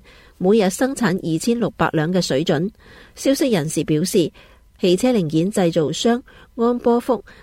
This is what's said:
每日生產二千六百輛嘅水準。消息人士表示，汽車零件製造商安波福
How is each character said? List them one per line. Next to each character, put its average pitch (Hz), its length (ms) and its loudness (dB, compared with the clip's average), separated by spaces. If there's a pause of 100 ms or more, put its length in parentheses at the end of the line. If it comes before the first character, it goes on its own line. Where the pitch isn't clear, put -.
(380)
每 202 220 2
日 190 100 2
生 269 260 -2
產 190 220 0
二 160 220 -4
千 240 200 -2
六 185 120 -2
百 - 180 -2
輛 160 200 -2
嘅 185 120 0
水 147 240 -2
準。 175 240 0 (460)
消 277 180 0
息 277 160 0
人 165 180 0
士 160 160 -4
表 151 200 0
示， 180 280 0 (480)
汽 180 160 2
車 254 160 0
零 185 180 0
件 165 220 0
製 180 200 2
造 156 200 0
商 233 300 0 (340)
安 240 240 0
波 240 200 2
福 233 240 -2 (200)